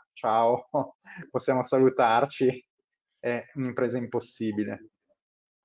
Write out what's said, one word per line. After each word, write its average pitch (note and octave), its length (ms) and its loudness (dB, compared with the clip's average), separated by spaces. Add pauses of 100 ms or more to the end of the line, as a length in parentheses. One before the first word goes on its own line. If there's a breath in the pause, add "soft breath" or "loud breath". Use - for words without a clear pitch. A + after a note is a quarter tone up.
(120)
ciao, A#2 560 0 (360)
<laughs> - 260 -18
possiamo C3 340 -2
salutarci, B2+ 1040 2 (520)
è A#2+ 340 -6
un'impresa B2+ 420 -4
impossibile. G#2+ 920 -6 (760)